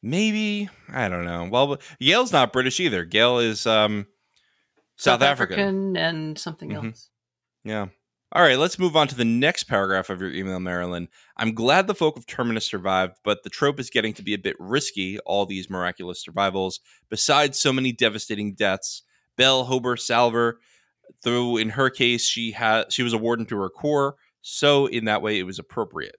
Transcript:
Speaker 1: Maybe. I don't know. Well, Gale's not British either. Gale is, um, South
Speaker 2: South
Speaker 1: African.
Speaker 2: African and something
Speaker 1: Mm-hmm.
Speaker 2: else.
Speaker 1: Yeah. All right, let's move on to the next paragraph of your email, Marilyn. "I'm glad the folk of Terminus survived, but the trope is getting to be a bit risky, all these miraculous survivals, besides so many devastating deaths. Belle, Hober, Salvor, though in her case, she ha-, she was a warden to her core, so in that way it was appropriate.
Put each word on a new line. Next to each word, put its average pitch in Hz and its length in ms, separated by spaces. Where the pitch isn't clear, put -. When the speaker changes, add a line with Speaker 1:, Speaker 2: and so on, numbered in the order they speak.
Speaker 1:
Maybe. 208 680
I 120 200
don't 87 180
know. 87 240
Well, 135 280
Gale's 202 320
not 131 200
British 127 280
either. 107 240
Gale 113 360
is, 110 260
um, 107 400
South 123 240
Speaker 2:
South - 80
Speaker 1:
African. 123 300
Speaker 2:
African 196 400
and 160 400
something 156 320
Speaker 1:
Mm-hmm. 147 180
Speaker 2:
else. - 220
Speaker 1:
Yeah. 107 220
All 170 80
right, 135 160
let's 165 200
move 180 180
on 151 120
to 139 60
the 123 120
next 123 380
paragraph 95 440
of 92 140
your 92 100
email, 92 260
Marilyn. 90 500
"I'm 113 160
glad 135 340
the 202 80
folk 156 220
of 120 100
Terminus 117 380
survived, 92 600
but 104 180
the 98 80
trope 143 280
is 131 120
getting 110 240
to - 80
be 98 100
a 104 60
bit 95 200
risky, 98 640
all 101 240
these 92 240
miraculous 90 540
survivals, 95 580
besides 143 500
so 135 140
many 131 180
devastating 104 600
deaths. 95 480
Belle, 131 300
Hober, 123 320
Salvor, 117 600
though 120 340
in 110 120
her 131 200
case, 120 340
she 113 280
ha-, 110 360
she - 140
was 120 100
a 113 60
warden 113 280
to 107 120
her 95 100
core, 139 480
so 143 460
in 113 180
that 107 160
way 107 180
it 92 40
was 92 160
appropriate. 85 600